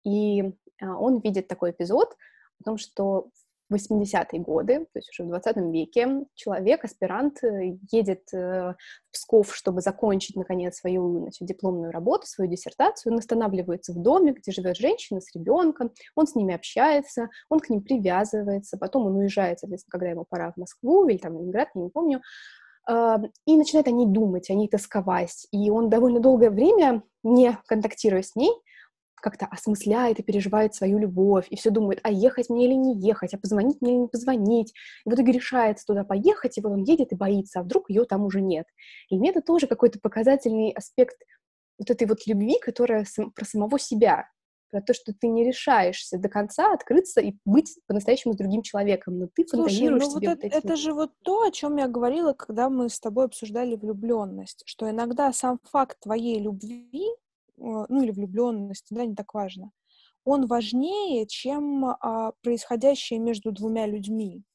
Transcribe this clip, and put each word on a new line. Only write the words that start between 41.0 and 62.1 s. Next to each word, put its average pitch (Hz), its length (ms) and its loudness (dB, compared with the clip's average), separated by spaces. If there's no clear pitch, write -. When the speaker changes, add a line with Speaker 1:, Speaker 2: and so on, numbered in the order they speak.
Speaker 1:
вот 202 120 -8
этой 233 180 2
вот 214 200 -2
любви, 220 320 2
которая 233 460 0
сам-, - 260 -8
про 220 140 -10
самого 220 320 -2
себя, 214 500 2
про 202 120 -4
то, 247 120 0
что - 200 -8
ты 233 140 -2
не 226 180 2
решаешься 202 720 0
до 196 120 -4
конца 302 440 0
открыться 359 480 2
и 202 120 -4
быть 220 320 2
по-настоящему 220 460 0
с 196 40 -6
другим 208 240 -2
человеком, 196 580 -4
но 180 140 -6
ты 339 140 0
Speaker 2:
Слушай, 233 420 0
Speaker 1:
фантазируешь - 20 4
Speaker 2:
ну 277 180 2
вот 294 160 -4
Speaker 1:
себе - 20 2
Speaker 2:
эт-, 339 100 -2
Speaker 1:
вот - 60 -10
эти 285 160 -2
Speaker 2:
это 320 160 -4
Speaker 1:
вот - 0 -
Speaker 2:
же 302 160 -4
вот 302 200 -4
то, 403 200 0
о 415 80 2
чём 294 260 -6
я 269 120 0
говорила, 262 440 0
когда 240 380 -4
мы 254 180 -2
с - 120 -10
тобой 233 260 -2
обсуждали 233 500 -6
влюблённость, 208 880 -6
что - 220 -8
иногда 240 440 -2
сам 254 320 -2
факт 262 360 -2
твоей 226 400 -4
любви 240 680 -8
э, 220 280 -8
ну, 269 140 2
или 226 100 0
влюблённости, 202 840 -4
да, 240 120 -6
не 214 100 -8
так 202 180 -14
важно, 190 380 -8
он 269 240 2
важнее, 247 800 -2
чем, 285 580 -4
а, 226 460 -4